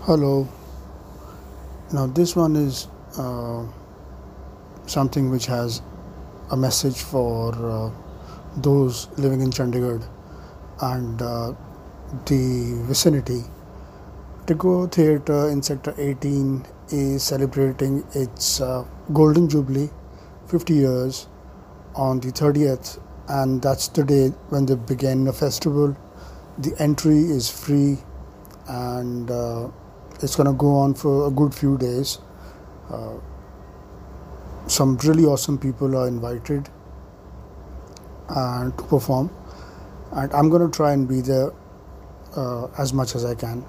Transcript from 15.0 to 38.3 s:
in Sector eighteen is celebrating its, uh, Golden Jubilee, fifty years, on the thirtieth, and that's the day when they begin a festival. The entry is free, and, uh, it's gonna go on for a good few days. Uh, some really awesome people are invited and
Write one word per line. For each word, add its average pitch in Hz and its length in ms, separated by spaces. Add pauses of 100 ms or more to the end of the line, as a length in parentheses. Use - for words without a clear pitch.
in 143 120
Sector 143 360
eighteen 139 680 (240)
is 139 320
celebrating 135 840 (100)
its, - 480
uh, 127 220 (300)
Golden 156 340
Jubilee, 139 440 (560)
fifty 170 260
years, 131 540 (680)
on 131 240
the 127 120
thirtieth, 143 680 (300)
and 131 340
that's 135 280
the 156 140
day 139 300 (160)
when 139 160
they 131 100
begin 131 520
a 131 60
festival. 143 640 (640)
The 143 220
entry 151 400
is 147 280
free, 143 520 (680)
and, 123 640
uh, 120 380 (540)
it's 139 140
gonna 139 180
go 143 220
on 139 200
for 143 320
a 139 40
good 139 220
few 139 240
days. 127 400 (720)
Uh, 113 300 (1500)
some 135 380
really 160 220
awesome 143 320
people 131 380
are 127 120
invited 120 640 (1600)
and 127 480